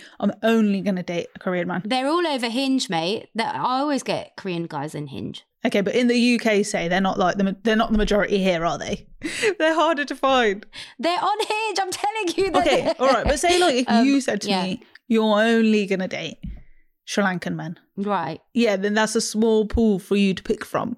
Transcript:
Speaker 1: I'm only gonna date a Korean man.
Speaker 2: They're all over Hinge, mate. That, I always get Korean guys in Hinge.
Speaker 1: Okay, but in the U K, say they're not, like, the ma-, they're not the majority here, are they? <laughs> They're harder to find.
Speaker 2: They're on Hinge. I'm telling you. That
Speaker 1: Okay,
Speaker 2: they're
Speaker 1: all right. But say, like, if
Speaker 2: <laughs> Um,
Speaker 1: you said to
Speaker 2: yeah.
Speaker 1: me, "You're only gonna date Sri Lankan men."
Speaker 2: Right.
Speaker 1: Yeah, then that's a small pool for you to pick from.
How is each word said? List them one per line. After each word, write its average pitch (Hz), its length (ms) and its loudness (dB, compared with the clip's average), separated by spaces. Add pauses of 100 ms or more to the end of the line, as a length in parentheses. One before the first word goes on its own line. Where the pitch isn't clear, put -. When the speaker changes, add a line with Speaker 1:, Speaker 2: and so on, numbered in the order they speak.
(200)
Speaker 1:
I'm 202 120 0 (100)
only 214 400 2
gonna 185 200 -2
date 175 320 -6
a - 40 -18
Korean 180 300 -2
man. 180 160 -4
Speaker 2:
They're 254 240 -2
all 339 180 0
over 254 220 -2
Hinge, 262 420 -2
mate. 175 440 -4
That, 220 200 -2
I 247 260 -2
always 285 220 -2
get 165 340 -4
Korean 170 300 -6
guys 151 280 -8
in 151 120 -8
Hinge. - 380 -12 (200)
Speaker 1:
Okay, 220 160 2
but 190 140 -2
in 247 140 2
the 240 100 4
U 240 220 4
K, 208 240 2
say 170 240 -4
they're 180 120 0
not, 190 200 0
like, 180 160 2
the 196 80 0
ma-, 190 80 0 (100)
they're 220 140 2
not 220 160 0
the 214 60 4
majority 208 400 2
here, 175 260 0
are 156 140 -2
they? - 280 -8 (160)
<laughs> 381 380 -2
They're 320 160 2
harder 311 280 2
to 269 120 -8
find. 240 500 2 (320)
Speaker 2:
They're 339 240 -2
on 403 160 0
Hinge. 427 420 -2
I'm 370 120 -4
telling 427 440 -4
you. 381 140 0
That 339 160 2
Speaker 1:
Okay, 277 160 2
Speaker 2:
they're 320 160 -2
Speaker 1:
all 247 80 0
right. 240 180 2
But 285 140 0
say, 359 220 4
like, 330 160 4
if 254 120 0
Speaker 2:
<laughs> - 0 -
Um, 220 160 4
Speaker 1:
you 277 160 4
said 214 200 -4
to 208 80 -8
Speaker 2:
yeah. 190 160 0
Speaker 1:
me, 190 180 -6 (240)
"You're 220 340 2
only 220 460 4
gonna 190 220 -2
date - 300 -10 (680)
Sri - 180 -2
Lankan 180 320 -2
men." 160 240 -10 (180)
Speaker 2:
Right. 185 440 -4 (120)
Speaker 1:
Yeah, 226 220 4
then 202 200 -2
that's 220 200 2
a 226 60 2
small 220 460 2
pool 214 340 2
for 202 160 -2
you 196 180 4
to - 80 -12
pick - 220 -4
from. - 340 -4